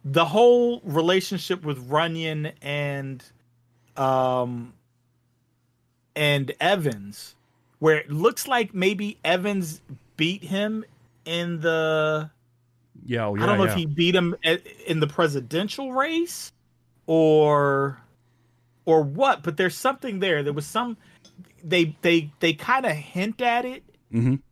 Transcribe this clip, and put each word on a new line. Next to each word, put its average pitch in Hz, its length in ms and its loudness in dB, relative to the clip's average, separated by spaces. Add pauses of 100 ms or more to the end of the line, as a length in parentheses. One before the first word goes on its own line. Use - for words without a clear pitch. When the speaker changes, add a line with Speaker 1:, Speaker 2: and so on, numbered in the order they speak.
Speaker 1:
the 147 220 2
whole 240 580 4
relationship 180 800 0
with 147 140 -4 (120)
Runyon 156 720 -2
and, 139 640 -6 (720)
um, 127 800 -2 (1400)
and 143 440 2
Evans, 143 760 -2 (420)
where 156 200 4
it 151 120 -8
looks 175 380 0
like 240 260 0
maybe 196 500 -2
Evans 180 560 -2 (380)
beat 175 260 -2
him 208 400 -4 (420)
in 170 360 -4
the 156 720 0 (760)
Speaker 2:
Yeah, 117 220 -2
oh, 104 80 -2
Speaker 1:
I 104 100 0
don't - 40 2
Speaker 2:
yeah, 208 80 4
Speaker 1:
know 196 80 2
Speaker 2:
yeah. - 40 2
Speaker 1:
if - 60 -2
he 175 100 -2
beat 170 300 0
him 175 280 2
at, 165 220 0 (220)
in 160 120 -2
the 151 80 2
presidential 160 840 -4
race 320 580 -4 (540)
or, 147 960 4 (840)
or 160 180 6
what, 202 400 0
but 165 140 -6
there's 185 180 0
something 254 420 -4
there. 180 240 0
There 147 120 -4
was 147 120 -6
some, 233 320 -4 (680)
they, 165 380 2
they, 170 380 2
they 165 140 2
kinda 240 400 -2
hint 180 480 -6
at 240 240 0
it, 254 180 -12 (280)
Speaker 2:
Mm-hmm. 120 240 2 (160)